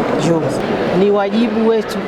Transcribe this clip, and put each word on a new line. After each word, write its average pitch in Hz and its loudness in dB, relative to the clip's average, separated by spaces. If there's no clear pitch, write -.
juu. 165 2
Ni 202 4
wajibu 214 0
wetu 214 0